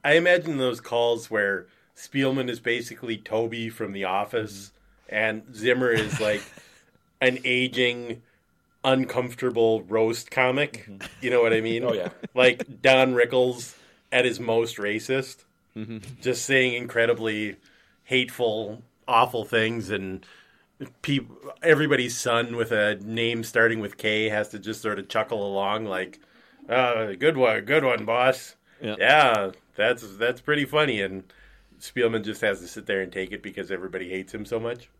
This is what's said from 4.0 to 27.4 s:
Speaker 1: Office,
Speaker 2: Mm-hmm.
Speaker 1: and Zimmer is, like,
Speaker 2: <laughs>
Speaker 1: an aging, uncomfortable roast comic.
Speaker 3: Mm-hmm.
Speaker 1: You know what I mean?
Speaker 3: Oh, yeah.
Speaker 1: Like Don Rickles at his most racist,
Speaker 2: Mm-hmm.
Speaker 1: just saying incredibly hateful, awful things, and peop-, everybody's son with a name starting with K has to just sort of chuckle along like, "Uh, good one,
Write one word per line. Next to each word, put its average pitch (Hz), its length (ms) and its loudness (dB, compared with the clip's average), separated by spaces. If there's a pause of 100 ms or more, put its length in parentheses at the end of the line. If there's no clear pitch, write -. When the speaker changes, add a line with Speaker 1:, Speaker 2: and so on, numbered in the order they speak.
Speaker 1:
Office, 101 680 -4 (360)
Speaker 2:
Mm-hmm. - 80 -10
Speaker 1:
and 110 400 -2
Zimmer 123 360 2
is, 110 280 0
like, 107 240 0 (380)
Speaker 2:
<laughs> - 400 -14
Speaker 1:
an 127 240 2
aging, 123 760 0 (600)
uncomfortable 123 1000 2
roast 113 480 0
comic. 131 580 0
Speaker 3:
Mm-hmm. 98 180 -16 (140)
Speaker 1:
You 127 80 -4
know 123 120 4
what 113 120 6
I 113 80 2
mean? 113 240 -2
Speaker 3:
Oh, 117 80 0
yeah. 92 160 -4 (240)
Speaker 1:
Like 123 480 2
Don 131 320 6
Rickles 123 600 0 (360)
at 123 140 2
his 113 160 -2
most 113 360 0
racist, 110 640 -4 (340)
Speaker 2:
Mm-hmm. 110 220 -12 (220)
Speaker 1:
just 120 240 -2
saying 127 300 4
incredibly 113 800 0 (480)
hateful, 117 800 -2 (240)
awful 113 380 4
things, 110 440 0
and 95 340 -6 (760)
peop-, 135 300 -4 (320)
everybody's 143 540 2
son 117 380 0
with 113 160 -2
a 107 320 2
name 117 400 -2
starting 113 360 2
with 101 180 -8
K 107 320 0
has 104 200 -2
to 107 100 -12
just 107 240 -8
sort 104 160 -4
of 95 100 -14
chuckle 110 380 -2
along 101 380 -2
like, 92 340 -6 (500)
"Uh, 117 480 0
good 147 200 2
one, 110 280 2